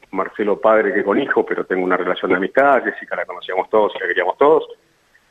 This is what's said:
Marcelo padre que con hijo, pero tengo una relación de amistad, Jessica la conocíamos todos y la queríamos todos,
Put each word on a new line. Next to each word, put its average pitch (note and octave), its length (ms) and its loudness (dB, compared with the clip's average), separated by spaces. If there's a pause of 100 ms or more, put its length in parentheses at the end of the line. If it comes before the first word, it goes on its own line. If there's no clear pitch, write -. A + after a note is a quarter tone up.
(120)
Marcelo G2 500 -2
padre A2 320 4
que G2+ 100 0
con G2+ 160 0
hijo, C3+ 260 0
pero F2 200 -6
tengo F#2 180 -2
una F#2 140 0
relación F2+ 340 -4
de F2+ 60 2
amistad, C3 460 2
Jessica - 320 -8
la F2+ 100 -6
conocíamos F#2 460 -6
todos G#2+ 240 2
y - 40 -10
la F#2 80 -6
queríamos F2 300 -2
todos, D3 260 4 (680)